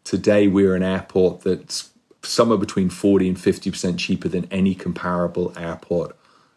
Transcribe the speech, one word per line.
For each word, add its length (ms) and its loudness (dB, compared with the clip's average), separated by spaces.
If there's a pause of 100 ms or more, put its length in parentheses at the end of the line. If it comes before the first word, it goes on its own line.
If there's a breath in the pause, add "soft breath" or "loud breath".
Today, 440 4
we're 280 4
an 80 0
airport 580 0
that's 480 -4 (320)
somewhere 360 2
between 320 0
forty 400 2
and 100 -4
fifty 320 -2
percent 260 -4
cheaper 300 -4
than 240 -4
any 240 0
comparable 840 -4
airport, 600 -6 (400 soft breath)